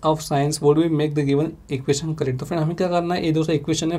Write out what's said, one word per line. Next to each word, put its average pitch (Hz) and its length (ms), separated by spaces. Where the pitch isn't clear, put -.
of 156 140
signs 147 420
would 147 160
we 165 140
make 151 220
the 147 180
given 151 180
equation 147 460
correct? 131 200
तो 147 80
फ्रेंड, 165 160
हमें 170 140
क्या 185 120
करना 175 260
है? 175 120
ये 156 60
दोस्तों 156 240
इक्वेशन 156 360
है 170 60